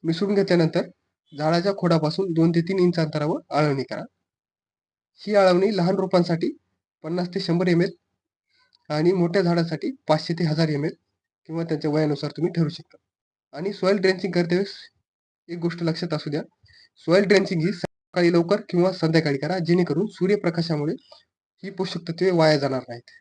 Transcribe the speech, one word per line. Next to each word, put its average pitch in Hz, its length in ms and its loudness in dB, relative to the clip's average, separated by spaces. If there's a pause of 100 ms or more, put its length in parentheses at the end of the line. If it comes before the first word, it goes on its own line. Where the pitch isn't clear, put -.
मिसळून 190 320 0
घेतल्यानंतर 175 460 2 (560)
झाडाच्या 170 380 0
खोडापासून 165 580 0
दोन 165 180 4
ते 170 100 0
तीन 190 180 -2
इंच 175 200 2
अंतरावर 151 500 -4
आळवणी 143 340 0
करा. - 180 -10 (1200)
ही 208 140 -2
आळवणी 190 420 4
लहान 180 180 2
रोपांसाठी 180 600 0 (460)
पन्नास 175 260 -4
ते 190 100 -6
शंभर 180 280 0
एम 170 140 4
एल 196 100 0 (1000)
आणि 156 220 2
मोठ्या 175 300 2
झाडासाठी 170 500 0 (160)
पाचशे 156 260 0
ते 170 100 -2
हजार 156 260 0
एम 147 160 -2
एल 175 80 -4 (520)
किंवा 165 180 -6
त्यांच्या 156 280 -4
वयानुसार 151 400 -2
तुम्ही 175 220 -2
ठरवू 160 160 0
शकता. - 280 -16 (600)
आणि 196 160 -6
सॉइल 196 240 0
ड्रेंचिंग 185 360 0
करते 175 220 2
वेळेस 196 180 -2 (760)
एक 170 100 -10
गोष्ट 170 240 -6
लक्षात 165 300 -4
असू 151 160 -6
द्या, 151 120 -4 (640)
सॉइल 185 180 4
ड्रेंचिंग 190 380 2
ही 180 120 -2
सकाळी - 600 -2
लवकर 175 360 2
किंवा 180 220 2
संध्याकाळी 160 460 2
करा, 170 220 -4
जेणेकरून 175 460 0
सूर्यप्रकाशामुळे 170 880 -2 (680)
ही 185 60 -10
पोषक 185 400 -8
तत्वे 180 220 0
वाया 160 260 4
जाणार 131 320 -2
नाहीत. 117 320 -18